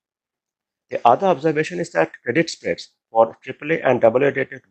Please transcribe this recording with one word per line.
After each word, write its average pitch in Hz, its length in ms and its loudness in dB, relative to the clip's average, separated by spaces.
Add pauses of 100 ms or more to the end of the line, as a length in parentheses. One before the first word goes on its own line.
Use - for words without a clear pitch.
(880)
The - 180 -8
other 135 200 4
observation 156 520 -2
is 165 140 -8
that 165 200 -2 (120)
credit 139 240 0
spreads - 400 -8 (220)
for 113 340 2
triple 147 280 -8
A - 100 -4
and 127 180 2
double 120 240 4
A 135 80 2
rated 131 380 -8